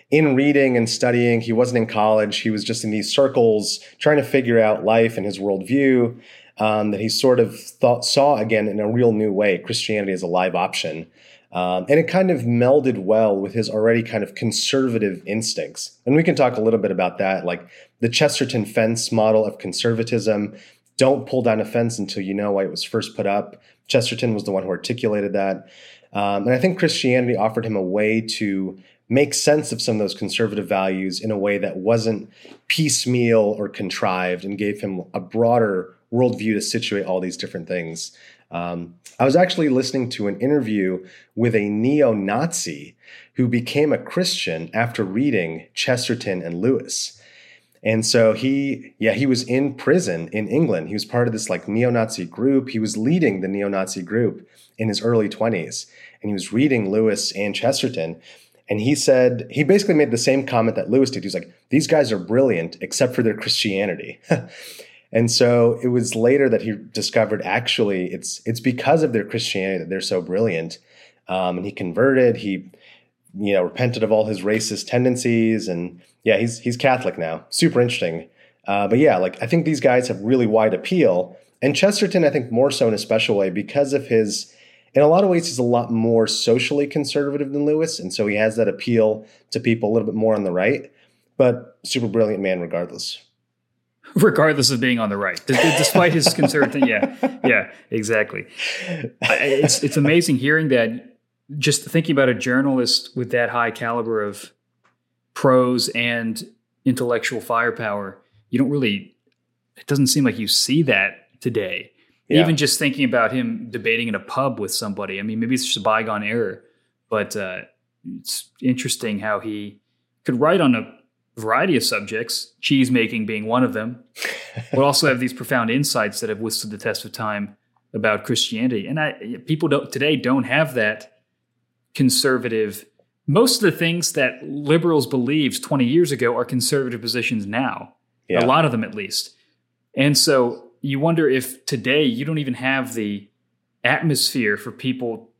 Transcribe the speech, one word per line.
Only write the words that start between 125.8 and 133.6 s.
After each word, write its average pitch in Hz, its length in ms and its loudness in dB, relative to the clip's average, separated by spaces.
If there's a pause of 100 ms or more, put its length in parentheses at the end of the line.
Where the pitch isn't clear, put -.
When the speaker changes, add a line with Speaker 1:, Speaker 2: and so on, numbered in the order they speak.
Speaker 2:
that 113 80 -4
have 107 120 -6
withstood 110 300 -6
the 107 60 -10
test 107 300 -6
of 101 60 -18
time 104 440 -8 (380)
about 107 300 -2
Christianity. 113 600 -2
And 151 140 -4
I, 151 140 -2 (320)
people 156 200 0
don't, 143 240 -2
today 147 260 0
don't 123 280 0
have 135 300 0
that 107 480 -4 (720)
conservative. 117 920 0 (420)
Most 220 360 4